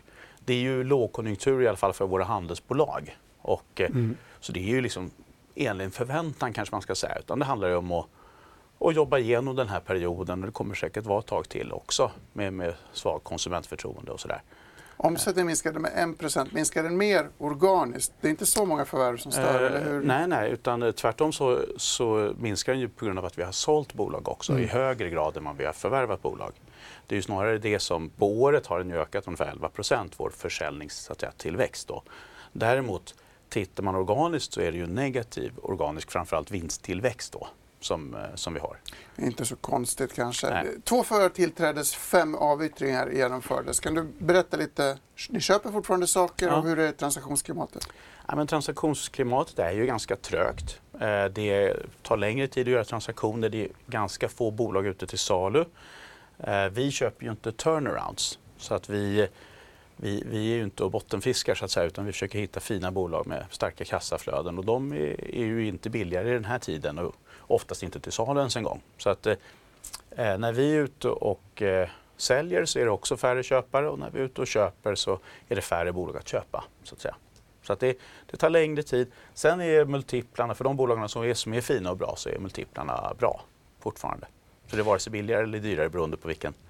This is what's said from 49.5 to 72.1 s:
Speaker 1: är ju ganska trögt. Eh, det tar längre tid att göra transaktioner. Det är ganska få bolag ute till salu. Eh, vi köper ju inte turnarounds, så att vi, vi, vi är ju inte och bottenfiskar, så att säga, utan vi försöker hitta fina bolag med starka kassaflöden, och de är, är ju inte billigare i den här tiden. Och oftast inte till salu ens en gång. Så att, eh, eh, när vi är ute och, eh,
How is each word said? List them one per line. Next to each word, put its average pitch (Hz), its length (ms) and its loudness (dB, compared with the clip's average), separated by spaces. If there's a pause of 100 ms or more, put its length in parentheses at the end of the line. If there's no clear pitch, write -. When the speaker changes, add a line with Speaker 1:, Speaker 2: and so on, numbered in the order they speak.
Speaker 1:
är 87 140 2
ju 110 140 2
ganska 117 300 0
trögt. - 640 -2 (200)
Eh, 104 240 4
det 101 520 2 (260)
tar 113 140 4
längre 110 320 0
tid 127 200 0
att 123 40 4
göra 117 120 4
transaktioner. 110 640 -2
Det 107 160 -2
är - 40 -4 (180)
ganska 107 420 -2
få 113 220 -2
bolag 104 360 0
ute 92 200 -4
till 92 120 -6
salu. 101 460 2 (720)
Eh, 101 300 0
vi 123 220 0
köper 123 340 -2
ju 117 60 -4
inte 110 220 -6
turnarounds, 120 840 -2 (180)
så - 180 -6
att - 140 -4
vi, 101 400 2 (680)
vi, 101 340 -4
vi 110 220 0
är 117 40 2
ju 117 60 -2
inte 101 220 -4
och 95 60 0
bottenfiskar, 107 640 -2
så 104 100 -4
att 95 60 -6
säga, 87 160 2
utan 98 200 -6
vi 98 60 -4
försöker 101 260 -4
hitta 98 220 -4
fina 92 300 -2
bolag 87 360 -2
med - 240 -6
starka - 340 -4
kassaflöden, 85 760 -4
och 92 60 -6
de 131 280 0
är, - 420 -4
är 120 100 -2
ju 110 240 0
inte 104 220 -6
billigare 98 400 -2
i - 20 2
den 117 120 0
här 120 140 -2
tiden. 78 400 -4
Och 87 160 -4 (340)
oftast - 340 2
inte 95 180 -8
till 90 120 -8
salu 139 280 0
ens 127 160 0
en 113 60 -2
gång. - 200 -6 (160)
Så 101 120 0
att, - 160 -2
eh, 110 80 4 (840)
eh, 104 220 0
när 117 140 0
vi 139 240 4
är - 40 4
ute 127 280 -2
och, - 540 -2
eh, 95 260 4 (280)